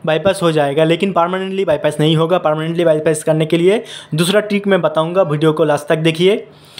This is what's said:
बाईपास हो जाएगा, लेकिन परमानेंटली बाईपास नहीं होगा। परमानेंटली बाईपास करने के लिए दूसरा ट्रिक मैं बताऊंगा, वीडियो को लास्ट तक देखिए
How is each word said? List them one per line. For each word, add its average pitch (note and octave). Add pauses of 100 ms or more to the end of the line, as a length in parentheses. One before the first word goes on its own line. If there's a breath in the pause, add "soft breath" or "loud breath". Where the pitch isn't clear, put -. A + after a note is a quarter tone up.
बाईपास D#3+
हो E3
जाएगा, D3
लेकिन E3+
परमानेंटली F#3+
बाईपास D3+
नहीं D#3
होगा। E3
परमानेंटली E3
बाईपास D#3
करने D#3+
के E3+
लिए F#3+ (300 loud breath)
दूसरा F3+
ट्रिक G3+
मैं F#3
बताऊंगा, D#3+
वीडियो D3+
को D#3
लास्ट D3
तक E3
देखिए E3 (340 loud breath)